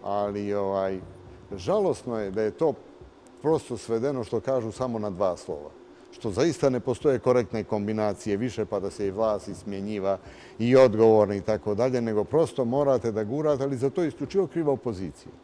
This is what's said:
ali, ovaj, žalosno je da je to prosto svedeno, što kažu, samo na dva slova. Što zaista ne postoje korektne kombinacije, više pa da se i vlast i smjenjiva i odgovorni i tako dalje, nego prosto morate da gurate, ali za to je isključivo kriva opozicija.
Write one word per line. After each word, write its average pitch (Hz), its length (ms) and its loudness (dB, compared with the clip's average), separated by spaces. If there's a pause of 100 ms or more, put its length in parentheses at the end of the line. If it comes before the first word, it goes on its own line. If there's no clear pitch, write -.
ali, 101 500 -2
ovaj, 95 460 -2 (560)
žalosno 123 640 -2
je 98 120 -4
da 104 100 -2
je 107 100 0
to 135 220 0 (680)
prosto 143 360 0
svedeno, 120 460 -2
što 110 160 -2
kažu, 120 320 -2
samo 120 280 -4
na 104 100 -4
dva 90 280 0
slova. 73 320 -10 (420)
Što - 200 -6
zaista 139 380 2
ne 127 100 0
postoje 127 400 0
korektne 120 440 2
kombinacije, 104 760 -2
više 110 280 -2
pa 101 140 -4
da 95 100 -4
se 101 180 -4
i 95 40 -2
vlast 104 360 0
i 101 80 -10
smjenjiva 98 640 -4 (420)
i 120 160 4
odgovorni 110 600 8
i 95 40 -4
tako 107 340 -2
dalje, 123 260 0
nego 107 220 0
prosto 143 420 0
morate 127 460 2
da 107 120 -2
gurate, 139 400 0
ali 139 140 -2
za 131 120 0
to 180 120 -2
je 165 60 0
isključivo 175 400 -2
kriva 151 260 0
opozicija. 107 580 -8 (120)